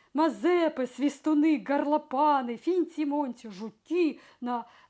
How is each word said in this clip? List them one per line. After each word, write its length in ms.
«Мазепи, 760
свістуни, 800
гарлопани, 880
фінці, 480
монці, 440
жуки 680
на 240